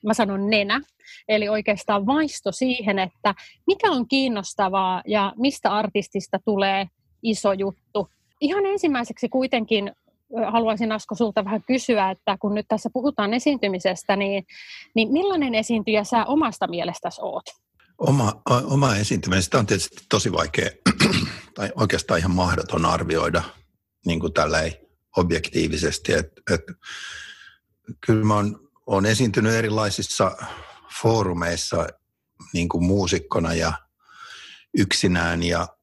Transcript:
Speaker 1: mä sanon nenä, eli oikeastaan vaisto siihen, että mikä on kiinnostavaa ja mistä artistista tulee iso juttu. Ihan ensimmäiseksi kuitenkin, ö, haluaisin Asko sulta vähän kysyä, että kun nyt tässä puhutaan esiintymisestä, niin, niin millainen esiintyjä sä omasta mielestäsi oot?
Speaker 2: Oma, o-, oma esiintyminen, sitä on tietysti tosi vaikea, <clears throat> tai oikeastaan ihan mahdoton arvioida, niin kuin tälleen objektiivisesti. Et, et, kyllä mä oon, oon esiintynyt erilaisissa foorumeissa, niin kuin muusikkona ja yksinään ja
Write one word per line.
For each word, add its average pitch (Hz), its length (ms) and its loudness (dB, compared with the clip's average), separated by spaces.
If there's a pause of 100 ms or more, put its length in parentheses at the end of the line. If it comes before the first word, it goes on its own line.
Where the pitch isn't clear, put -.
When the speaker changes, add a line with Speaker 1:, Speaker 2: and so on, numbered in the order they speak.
Speaker 1:
mä 208 100 2
sanon 202 360 0
nenä, 214 300 2 (480)
eli 208 200 2
oikeastaan 208 580 0
vaisto 285 460 0
siihen, 233 460 0
että 190 360 -2 (320)
mikä 392 240 4
on 254 180 0
kiinnostavaa 196 960 0
ja 202 300 0
mistä 240 340 0
artistista 202 720 -2
tulee 196 420 0 (360)
iso 208 300 2
juttu. 196 580 -4 (300)
Ihan 381 260 2
ensimmäiseksi 285 600 0
kuitenkin, 226 600 0
ö, - 640 -8
haluaisin 220 420 0
Asko 214 220 -6
sulta 214 300 0
vähän 202 220 -4
kysyä, 226 440 2
että 190 300 -4
kun 208 140 -2
nyt 208 140 -4
tässä 220 240 -2
puhutaan 233 420 0
esiintymisestä, 202 840 0
niin, 196 300 -2 (480)
niin 226 180 2
millainen 320 420 0
esiintyjä 214 500 0
sä 220 200 2
omasta 247 440 0
mielestäsi 175 540 -6
oot? - 220 -8 (560)
Speaker 2:
Oma, 127 500 2
o-, 123 240 2
oma 135 220 4
esiintyminen, 95 460 2
sitä - 160 2
on 107 80 2
tietysti 95 300 0 (120)
tosi 104 240 0
vaikea, 82 380 0 (440)
<clears throat> - 400 -6
tai 101 200 -6
oikeastaan 95 440 0
ihan 87 120 2
mahdoton 87 560 0
arvioida, 82 560 0 (640)
niin 82 140 0
kuin 80 120 -2
tälleen 80 400 2 (440)
objektiivisesti. 82 960 0
Et, - 200 0 (180)
et, 85 100 2 (1500)
kyllä 110 180 4
mä 107 100 4
oon, 104 340 -2 (180)
oon 98 200 2
esiintynyt 110 460 2
erilaisissa 107 840 0 (680)
foorumeissa, 87 840 0 (680)
niin 85 160 0
kuin 87 160 0
muusikkona 87 720 0
ja 80 180 0 (1080)
yksinään 85 640 2
ja 85 260 0 (140)